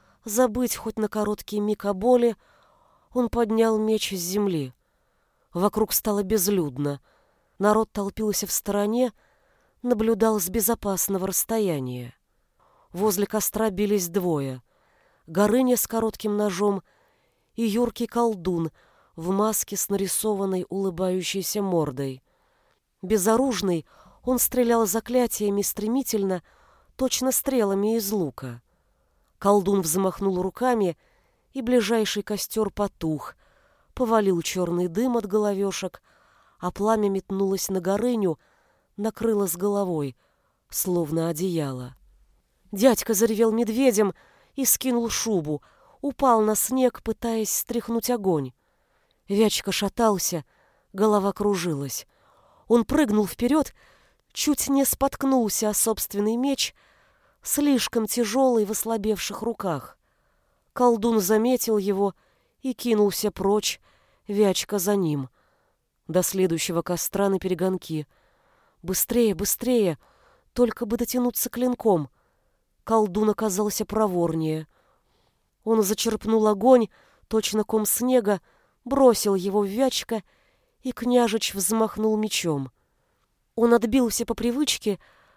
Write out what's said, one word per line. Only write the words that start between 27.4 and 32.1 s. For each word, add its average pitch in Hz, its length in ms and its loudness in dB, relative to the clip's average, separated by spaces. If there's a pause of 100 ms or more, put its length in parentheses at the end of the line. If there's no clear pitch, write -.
из 202 160 -2
лука. 135 500 -6 (760)
Колдун 202 420 4
взмахнул 185 600 0
руками, 202 560 0 (540)
и 269 100 -8
ближайший 220 600 2